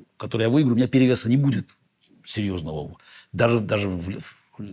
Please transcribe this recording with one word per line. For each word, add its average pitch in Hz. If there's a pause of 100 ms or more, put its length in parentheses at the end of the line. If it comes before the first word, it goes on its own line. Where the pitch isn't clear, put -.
(160)
который 110
я 117
выиграю, 131
у -
меня 127
перевеса 127
не 123
будет 139 (580)
серьёзного. 78 (360)
Даже, 117
даже 101
в, 90
в, - (100)